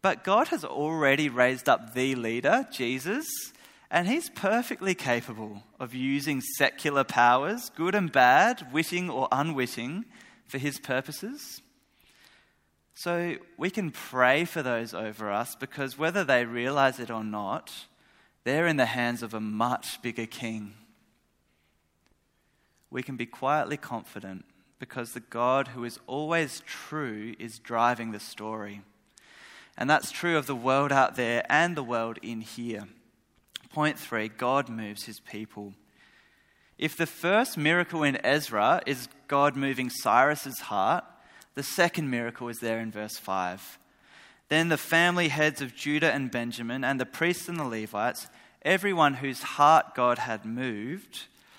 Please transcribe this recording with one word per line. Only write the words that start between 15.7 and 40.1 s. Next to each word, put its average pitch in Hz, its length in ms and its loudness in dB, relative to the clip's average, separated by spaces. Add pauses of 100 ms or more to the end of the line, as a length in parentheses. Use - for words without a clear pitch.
whether 170 260 0
they 127 220 4
realize 127 540 2
it 120 120 -8
or 110 120 -4
not, 107 600 -6 (580)
they're 147 220 2
in 156 120 2
the 127 80 6
hands 120 360 0
of 113 120 -8
a 110 80 -4
much 110 600 -4
bigger 117 240 -6
king. 110 480 -10 (2250)
We 127 140 -6
can 131 140 -10
be 120 80 -4
quietly 139 520 -2
confident 101 680 -12 (340)
because 120 320 -10
the 123 80 -10
God 127 500 0
who 120 140 -10
is 117 240 -10
always 151 580 -2
true 117 720 -8
is 113 220 -12
driving 117 520 0
the 104 80 -8
story. 104 640 -10 (960)
And - 120 -2
that's - 220 4
true 170 260 0
of 139 100 0
the 139 80 -2
world 135 360 2
out 135 240 4
there 120 340 0
and 170 260 4
the 147 80 -4
world 117 380 -4
in 113 200 -8
here. 110 460 -8 (840)
Point 151 300 0
three, 110 300 -4
God 127 400 0
moves 107 340 -10
his 110 160 -14
people. 104 540 -12 (1040)
If 156 160 -2
the 165 100 -2
first 202 520 0
miracle 165 440 2
in 143 220 2
Ezra 135 640 2
is 127 220 -4 (180)
God 143 280 4
moving 131 340 -2
Cyrus's 131 720 2